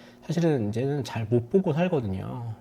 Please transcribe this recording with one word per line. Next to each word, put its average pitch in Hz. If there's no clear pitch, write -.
사실은 151
이제는 135
잘 113
못 117
보고 190
살거든요. 120